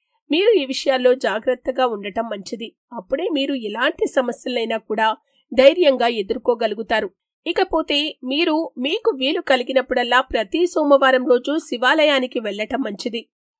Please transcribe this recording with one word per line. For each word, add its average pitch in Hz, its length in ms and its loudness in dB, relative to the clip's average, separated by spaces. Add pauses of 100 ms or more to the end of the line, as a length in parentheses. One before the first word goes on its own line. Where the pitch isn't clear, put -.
(320)
మీరు 381 200 4
ఈ 320 140 2
విషయాల్లో 254 500 2
జాగ్రత్తగా 254 680 -2
ఉండటం 214 440 -4
మంచిది. 202 460 -10 (180)
అప్పుడే 277 360 -4
మీరు 277 240 -2
ఎలాంటి 226 540 -2
సమస్యలైనా 240 720 -2
కూడా 220 400 -2 (360)
ధైర్యంగా 262 540 4
ఎదుర్కోగలుగుతారు. 220 1040 -2 (360)
ఇకపోతే 320 760 -2
మీరు 311 540 0
మీకు 339 340 -2
వీలు 269 300 -2
కలిగినప్పుడల్లా 247 800 0
ప్రతి 269 460 -2
సోమవారం 277 600 4
రోజు 285 300 2
శివాలయానికి 269 840 0
వెళ్ళటం 214 420 -6
మంచిది. 220 480 -8 (300)